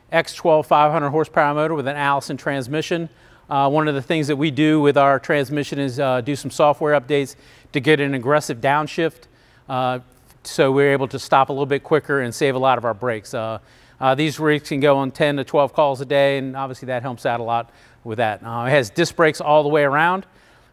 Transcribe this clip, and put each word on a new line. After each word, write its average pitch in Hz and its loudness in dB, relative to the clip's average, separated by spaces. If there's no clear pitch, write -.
X 160 -2
twelve 156 2
five 151 4
hundred 147 -2
horsepower 147 0
motor 156 -2
with 131 -4
an 143 -4
Allison 143 -2
transmission. 151 -6
Uh, 139 0
one 151 2
of 147 0
the 131 -4
things 156 -2
that 143 -2
we 151 0
do 156 2
with 143 4
our 139 4
transmission 143 -2
is, 135 -4
uh, 127 0
do 143 -4
some - -10
software 147 2
updates 139 -2
to 147 -2
get 151 4
an 139 -2
aggressive 139 -2
downshift. 151 -2
Uh, 127 -2
so - 2
we're 139 4
able 135 -2
to 131 -10
stop 139 2
a 147 -6
little 139 -4
bit 139 -2
quicker 139 0
and 120 -4
save 139 0
a - -4
lot 127 2
of 117 -4
our 113 -2
brakes. 110 -6
Uh, 110 -6
uh, 131 4
these 151 -2
rigs 151 0
can 147 -2
go 139 4
on 135 -2
ten 147 0
to 135 -4
twelve 143 0
calls 139 0
a 139 -10
day, 139 2
and 131 -8
obviously 131 -10
that 123 -4
helps 131 -8
out 120 -2
a 117 -8
lot 117 -4
with 110 -8
that. 107 -2
Uh, 117 -6
it 131 0
has 131 2
disc - -2
brakes 160 2
all 151 4
the 143 -2
way 151 2
around. 165 0